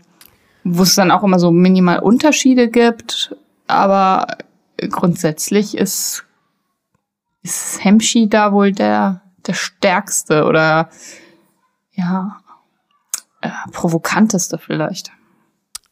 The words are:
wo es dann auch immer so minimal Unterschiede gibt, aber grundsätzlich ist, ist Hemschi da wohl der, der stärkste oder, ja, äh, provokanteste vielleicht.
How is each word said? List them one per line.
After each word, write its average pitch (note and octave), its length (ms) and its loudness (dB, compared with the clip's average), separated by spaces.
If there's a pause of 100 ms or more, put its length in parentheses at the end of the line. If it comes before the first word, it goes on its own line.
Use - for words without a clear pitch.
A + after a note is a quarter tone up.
(640)
wo F3 200 0
es F3 100 2
dann F#3 160 4
auch F#3 140 2
immer F#3 140 4
so F3 120 2
minimal F3+ 480 4
Unterschiede B3+ 720 2
gibt, - 640 -2 (320)
aber G3 600 2 (640)
grundsätzlich F3+ 840 -2
ist, - 480 -6 (1200)
ist - 420 -10
Hemschi A3 440 2
da G#3 240 2
wohl G3+ 200 2
der, G#3 500 -2 (240)
der F#3 80 -4
stärkste F3+ 880 -2
oder, D#3+ 460 2 (1000)
ja, F#3 460 -6 (1040)
äh, - 80 -6 (240)
provokanteste F3 840 -2
vielleicht. D#3 520 -8 (800)